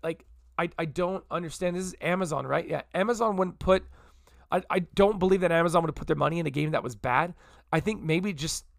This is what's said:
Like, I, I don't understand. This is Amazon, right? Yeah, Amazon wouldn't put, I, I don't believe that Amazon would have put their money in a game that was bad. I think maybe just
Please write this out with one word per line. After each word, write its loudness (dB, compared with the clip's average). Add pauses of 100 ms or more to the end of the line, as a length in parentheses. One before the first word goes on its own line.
Like, -6 (320)
I, 0 (100)
I -2
don't -4
understand. -4
This -6
is -10
Amazon, -2
right? -2
Yeah, -4 (140)
Amazon 0
wouldn't -2
put, 4 (680)
I, 0
I 0
don't 4
believe 4
that 2
Amazon 4
would 0
have -6
put -10
their 2
money 0
in -2
a -4
game -2
that 0
was -8
bad. 0 (360)
I 2
think -4
maybe 0
just -6 (140)